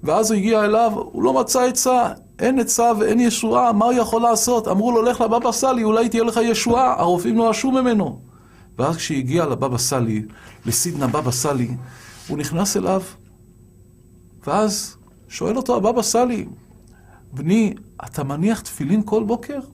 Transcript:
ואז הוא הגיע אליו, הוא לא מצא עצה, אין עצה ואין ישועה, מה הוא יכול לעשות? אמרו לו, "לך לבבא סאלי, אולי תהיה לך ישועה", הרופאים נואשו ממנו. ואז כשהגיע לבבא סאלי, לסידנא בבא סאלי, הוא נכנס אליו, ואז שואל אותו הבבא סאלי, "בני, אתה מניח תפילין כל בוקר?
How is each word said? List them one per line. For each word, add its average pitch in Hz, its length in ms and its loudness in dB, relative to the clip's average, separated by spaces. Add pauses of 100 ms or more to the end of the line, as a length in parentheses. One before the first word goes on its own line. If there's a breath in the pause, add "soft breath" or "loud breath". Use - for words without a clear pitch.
ואז 208 280 0
הוא 220 60 2
הגיע 214 280 2
אליו, 220 300 2
הוא - 280 -6
לא 262 100 2
מצא 254 280 2
עצה, 254 500 2 (280)
אין 262 200 0
עצה 233 400 2
ואין 220 200 2
ישועה, 233 540 2
מה 208 120 4
הוא 247 80 2
יכול 226 280 0
לעשות? 233 460 2
אמרו 208 240 0
לו, 233 100 4
"לך 240 200 0
לבבא 233 300 0
סאלי, 247 320 0
אולי 220 260 2
תהיה 226 140 0
לך 233 200 0
ישועה", 233 560 2
הרופאים 220 360 2
נואשו 226 360 2
ממנו. 233 480 0 (580 loud breath)
ואז 151 180 0
כשהגיע 156 500 -2
לבבא 127 320 -2
סאלי, 113 440 -2 (440 loud breath)
לסידנא 143 420 -2
בבא 135 240 -2
סאלי, 123 440 -2 (520 loud breath)
הוא 143 100 -6
נכנס 165 400 -2
אליו, 185 240 -2 (1500)
ואז 196 480 -2 (320)
שואל 202 300 -4
אותו 247 180 -2
הבבא 226 260 0
סאלי, 233 440 0 (880 soft breath)
"בני, 180 400 2 (320)
אתה - 180 -8
מניח 165 360 -2
תפילין 170 460 -2
כל 214 180 0
בוקר? 240 360 -4 (140)